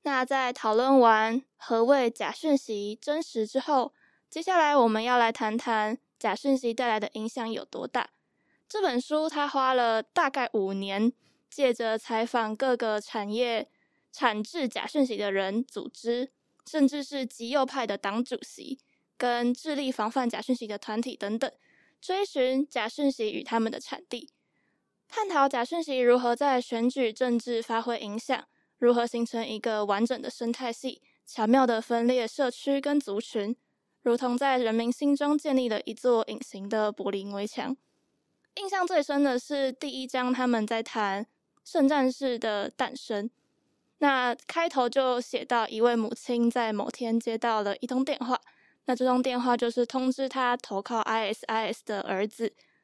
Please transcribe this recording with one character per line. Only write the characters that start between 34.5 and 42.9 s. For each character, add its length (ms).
人 160
民 180
心 240
中 220
建 180
立 140
了 120
一 120
座 340
隐 140
形 260
的 240
柏 200
林 200
围 140
墙。 320
印 120
象 160
最 160
深 220
的 160
是 320
第 180
一 160
章， 260
他 140
们 220
在 160
谈 420
圣 240
战 240
士 260
的 320
诞 260